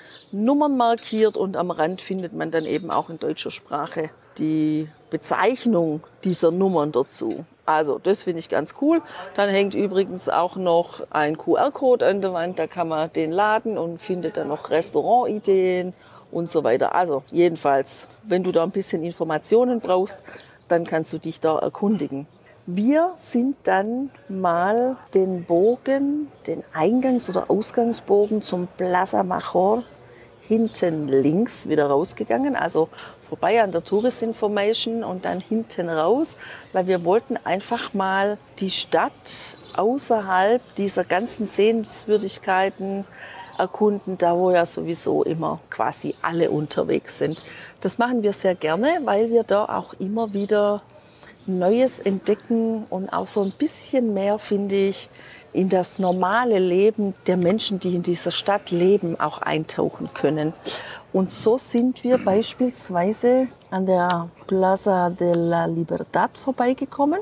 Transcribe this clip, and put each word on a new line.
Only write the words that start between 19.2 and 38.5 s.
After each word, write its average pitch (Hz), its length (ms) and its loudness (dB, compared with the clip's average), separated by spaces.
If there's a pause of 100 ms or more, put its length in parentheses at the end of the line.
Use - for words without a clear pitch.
brauchst, 185 380 0 (500)
dann 170 160 2
kannst 160 280 -4
du 160 60 -8
dich 160 220 -10
da 160 180 2
erkundigen. 151 680 -2 (400)
Wir 277 500 2
sind 254 460 -2
dann 220 480 0 (180)
mal 196 680 0 (180)
den 185 300 2
Bogen, 269 840 2 (200)
den - 160 -8 (100)
Eingangs- 247 560 2
oder 180 180 -2
Ausgangsbogen 214 920 2
zum 180 240 -4 (100)
Plaza 185 460 0
Major 185 640 0 (640)
hinten 180 600 0
links 147 600 2
wieder 151 180 2
rausgegangen, 220 680 0
also 165 340 0 (400)
vorbei 208 340 2
an 190 100 0
der 165 100 -2
Tourist 226 400 0
Information 220 800 -2
und 185 220 -8
dann 180 160 -4
hinten 220 480 -4
raus, 180 480 0 (360)
weil 185 140 0
wir 180 180 0
wollten 220 400 0
einfach 202 500 -4
mal 196 440 0 (220)